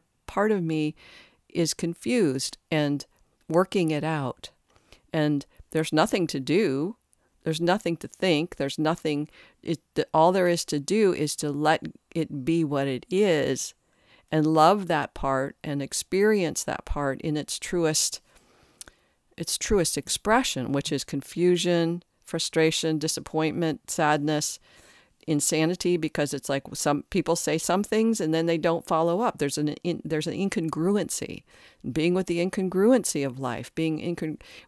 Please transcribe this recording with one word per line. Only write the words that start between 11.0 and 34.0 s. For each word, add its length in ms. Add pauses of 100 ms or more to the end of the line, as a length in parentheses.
is 240
to 140
let 320 (320)
it 300
be 180
what 240
it 240
is 640 (560)
and 160
love 400
that 280
part 500
and 180
experience 800
that 220
part 380
in 140
its 220
truest, 600 (1160)
its 220
truest 400
expression, 720
which 220
is 100
confusion, 1000 (180)
frustration, 760
disappointment, 960
sadness, 680 (680)
insanity, 680
because 360
it's 160
like 140 (100)
some 380
people 260
say 220
some 240
things 380
and 120
then 140
they 100
don't 300
follow 340
up. 180
There's 200
an 100 (160)
in-, 200
there's 220
an 80
incongruency. 1080 (500)
Being 220
with 120
the 180
incongruency 840
of 120
life, 360
being 260